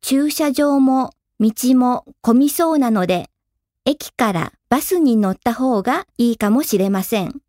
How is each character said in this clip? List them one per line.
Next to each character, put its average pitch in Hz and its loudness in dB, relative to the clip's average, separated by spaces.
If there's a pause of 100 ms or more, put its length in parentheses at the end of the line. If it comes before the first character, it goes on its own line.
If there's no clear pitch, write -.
駐 285 0
車 294 -2
場 285 0
も 262 0 (280)
道 220 2 (220)
も 247 0 (160)
混 233 2
み 285 4
そ 330 0
う 302 2
な 254 2
の 190 0
で、 180 -4 (540)
駅 - -4
か 226 -2
ら 165 -4 (160)
バ 269 0
ス 370 -2
に 262 4
乗 202 2
っ 190 -4
た 233 -4
方 247 -2
が 269 -4 (120)
い 240 2
い 226 -4
か 208 -2
も 254 2
し 220 -2
れ 190 2
ま 196 -2
せ 196 -4
ん。 - -10